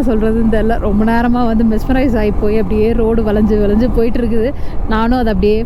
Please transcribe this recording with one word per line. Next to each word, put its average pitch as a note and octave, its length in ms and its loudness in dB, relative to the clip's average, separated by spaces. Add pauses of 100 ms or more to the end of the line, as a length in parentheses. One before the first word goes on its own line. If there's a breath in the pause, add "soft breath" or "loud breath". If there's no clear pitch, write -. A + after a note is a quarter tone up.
சொல்றதுன்னு A3 480 0
தெரியல. A3 200 0 (100)
ரொம்ப G#3 240 0
நேரமா A#3+ 400 0
வந்து A3+ 200 0
மெஸ்மரைஸ் B3+ 520 0
ஆகி G#3 100 0 (100)
போய் G#3+ 200 2
அப்படியே G#3+ 260 0 (140)
ரோடு A3+ 260 0
வளைஞ்சு G#3+ 340 0
வளைஞ்சு G#3+ 260 0 (100)
போயிட்டு A3+ 240 0
இருக்குது. A#3 280 0 (440 loud breath)
நானும் A#3 280 0
அதை A3 120 0
அப்படியே G#3 220 0 (100)